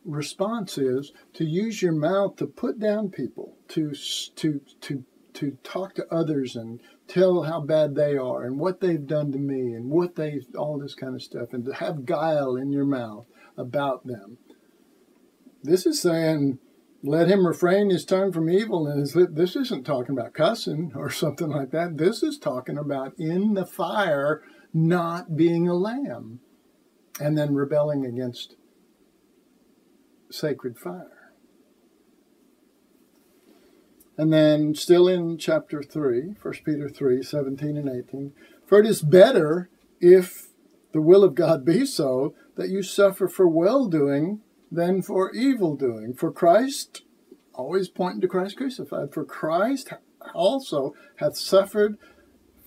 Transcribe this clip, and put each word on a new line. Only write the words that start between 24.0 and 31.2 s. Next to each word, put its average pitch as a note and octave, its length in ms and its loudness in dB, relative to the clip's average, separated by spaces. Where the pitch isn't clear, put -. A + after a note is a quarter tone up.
not E3+ 640 -2
being E3+ 320 2
a F3 60 0
lamb F#3 640 -6
and D3+ 180 0
then C#3+ 180 0
rebelling C#3+ 500 0
against B2 500 -8
sacred C3 480 -6
fire. - 560 -16